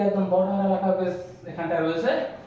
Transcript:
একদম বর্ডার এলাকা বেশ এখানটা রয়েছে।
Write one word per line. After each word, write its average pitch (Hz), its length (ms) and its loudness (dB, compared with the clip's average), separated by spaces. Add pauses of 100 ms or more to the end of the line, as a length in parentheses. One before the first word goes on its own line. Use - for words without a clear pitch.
একদম 190 260 2
বর্ডার 196 360 2
এলাকা 190 200 2 (100)
বেশ 180 180 -2 (340)
এখানটা 165 280 -2
রয়েছে। 165 320 0 (360)